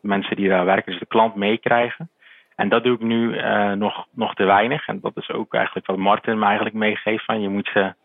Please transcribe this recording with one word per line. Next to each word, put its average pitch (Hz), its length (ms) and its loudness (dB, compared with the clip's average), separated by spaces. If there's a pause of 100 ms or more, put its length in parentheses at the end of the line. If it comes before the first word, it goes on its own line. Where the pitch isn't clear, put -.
Mensen 101 340 -2
die 98 120 0
daar 92 160 2
werken, 95 260 0
dus 90 100 -8
de - 60 -12
klant 113 280 2
meekrijgen. 117 760 0 (460)
En 98 120 -2
dat 113 160 2
doe 123 100 4
ik 110 60 -4
nu, 117 360 0
eh, 104 360 0
nog, 101 420 -4
nog 110 200 -4
te 101 100 0
weinig. 107 420 4
En 98 140 -6
dat - 160 -6
is - 140 -10
ook - 240 -6
eigenlijk 110 320 -2
wat 95 100 -2
Martin 107 420 0
me 107 60 2
eigenlijk 107 320 0
meegeeft. 107 480 -2
Van, 113 160 -2
je 101 80 -2
moet 101 260 -2
ze 95 200 2 (100)